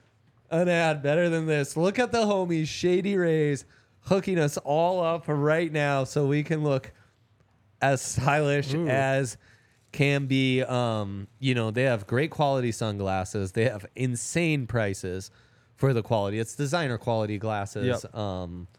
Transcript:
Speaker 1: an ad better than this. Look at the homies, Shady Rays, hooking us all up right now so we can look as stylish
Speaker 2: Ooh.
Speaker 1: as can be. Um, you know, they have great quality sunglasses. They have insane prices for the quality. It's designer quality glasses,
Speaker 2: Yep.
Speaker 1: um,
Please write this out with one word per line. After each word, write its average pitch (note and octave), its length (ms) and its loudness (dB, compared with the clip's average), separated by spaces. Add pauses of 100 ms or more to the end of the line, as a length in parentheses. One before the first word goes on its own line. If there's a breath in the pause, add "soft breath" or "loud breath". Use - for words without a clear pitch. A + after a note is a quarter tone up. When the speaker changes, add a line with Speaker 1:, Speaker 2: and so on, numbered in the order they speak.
(500 soft breath)
Speaker 1:
an F3 180 2
ad D#3+ 340 2
better D#3+ 260 2
than E3 180 0
this. D3 300 0
Look F#3 220 0
at A#3+ 140 0
the A#3 140 2
homies, F3 420 0
Shady F3+ 480 0
Rays, D#3+ 480 2 (380 soft breath)
hooking F#3 360 2
us D3 200 2
all E3+ 440 0
up E3 240 -2
right D3+ 460 2
now C#3+ 320 0
so C#3+ 220 0
we D3 180 2
can D#3 180 -2
look C#3 300 -2 (920 soft breath)
as C3+ 180 2
stylish C#3+ 720 0
Speaker 2:
Ooh. D#3+ 160 0
Speaker 1:
as C3+ 480 0 (540 soft breath)
can C#3 360 2
be. C3 360 2
Um, A2 640 -2 (140)
you C3 160 0
know, A2 160 0
they B2 100 0
have A#2 240 0
great B2 240 0
quality C3+ 400 0
sunglasses. G2 840 -2
They A2+ 120 2
have G#2+ 200 -2 (120)
insane C3 720 -2
prices F#2+ 640 -4 (420 soft breath)
for C3+ 180 2
the A#2 120 2
quality. G#2 340 0
It's A2+ 160 -4
designer C#3 440 -2
quality G#2+ 380 -2
glasses, G#2+ 680 -4
Speaker 2:
Yep. - 100 -16
Speaker 1:
um, F2+ 540 -6 (100)